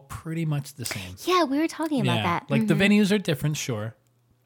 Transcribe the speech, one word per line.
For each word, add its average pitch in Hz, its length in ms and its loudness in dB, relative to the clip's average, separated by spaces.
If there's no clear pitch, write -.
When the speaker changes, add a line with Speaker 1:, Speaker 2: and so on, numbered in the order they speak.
Speaker 1:
pretty 165 380 -6
much 143 300 -4
the 123 100 -10
same. 92 300 -8
Speaker 2:
Yeah, 349 200 4
we 269 140 -2
were 320 80 0
talking 311 340 -4
about 120 160 2
Speaker 1:
Yeah. 107 60 0
Speaker 2:
that. - 280 -2
Speaker 1:
Like, 110 160 2
the 165 80 2
Speaker 2:
Mm-hmm. 180 80 2
Speaker 1:
venues 190 100 4
are 214 60 4
different, 151 400 -2
sure. 113 380 -6